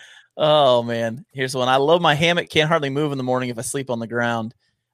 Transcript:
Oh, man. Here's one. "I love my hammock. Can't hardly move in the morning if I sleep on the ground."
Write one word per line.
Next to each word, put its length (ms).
Oh, 460
man. 500
Here's 220
one. 140
"I 80
love 260
my 120
hammock. 360
Can't 180
hardly 220
move 220
in 60
the 60
morning 240
if 100
I 40
sleep 280
on 100
the 60
ground." 480